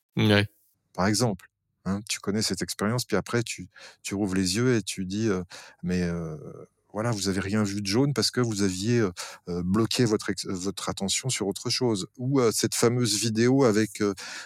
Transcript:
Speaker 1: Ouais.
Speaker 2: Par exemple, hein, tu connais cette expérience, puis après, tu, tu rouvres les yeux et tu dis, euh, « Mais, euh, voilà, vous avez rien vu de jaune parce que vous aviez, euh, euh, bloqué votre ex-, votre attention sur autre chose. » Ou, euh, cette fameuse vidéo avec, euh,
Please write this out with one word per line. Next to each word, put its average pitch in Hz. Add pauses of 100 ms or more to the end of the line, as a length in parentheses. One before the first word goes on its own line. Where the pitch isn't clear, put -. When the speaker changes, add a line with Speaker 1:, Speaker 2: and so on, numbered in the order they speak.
(160)
Speaker 1:
Ouais. 104 (460)
Speaker 2:
Par 92
exemple, 107 (380)
hein, 98
tu -
connais 104
cette -
expérience, 107
puis 101
après, 117
tu, - (320)
tu -
rouvres 98
les 95
yeux 123
et 107
tu 95
dis, 104
euh, « 92 (400)
Mais, 90
euh, 85 (560)
voilà, 110
vous 98
avez 95
rien 101
vu 101
de 104
jaune 113
parce 110
que 123
vous 110
aviez, 101
euh, 104 (380)
euh, 87
bloqué 110
votre 107
ex-, 101
votre 95
attention 95
sur 107
autre 101
chose. » 110 (100)
Ou, 131
euh, 113
cette -
fameuse 120
vidéo 113
avec, 107
euh, 101 (320)